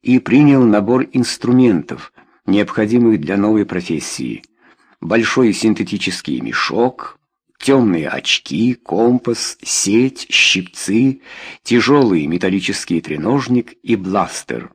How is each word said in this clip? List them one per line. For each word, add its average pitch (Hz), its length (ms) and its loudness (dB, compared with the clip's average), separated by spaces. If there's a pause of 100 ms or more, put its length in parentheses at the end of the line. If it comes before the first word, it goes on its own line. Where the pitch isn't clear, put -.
и 123 180 2
принял 135 440 4
набор 110 480 2
инструментов, 120 1000 0 (320)
необходимых 107 760 2
для 73 160 -4
новой 104 300 2
профессии. 76 800 -8 (580)
Большой 113 520 2
синтетический 95 880 -4
мешок — - 800 -4 (380)
тёмные 101 520 2
очки, 82 640 -2
компас, 120 880 -2
сеть, 120 680 -2
щипцы, 110 920 0 (420)
тяжёлый 113 640 2
металлический 90 720 -2
треножник 120 800 -2
и 117 140 0
бластер. 92 800 -6